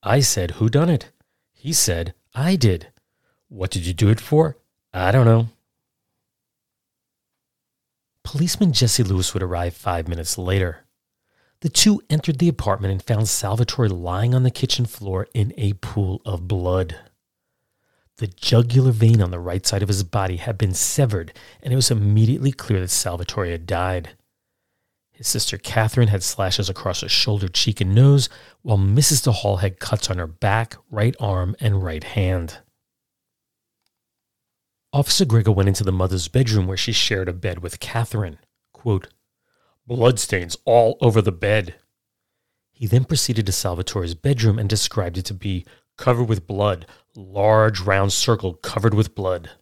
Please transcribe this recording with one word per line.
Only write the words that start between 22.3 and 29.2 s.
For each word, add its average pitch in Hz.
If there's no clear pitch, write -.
clear 104
that 90
Salvatore 90
had 85
died. 90
His -
sister 101
Catherine 113
had 101
slashes 95
across 95
her -
shoulder, 101
cheek, -
and 95
nose, 135
while 110
Missus 123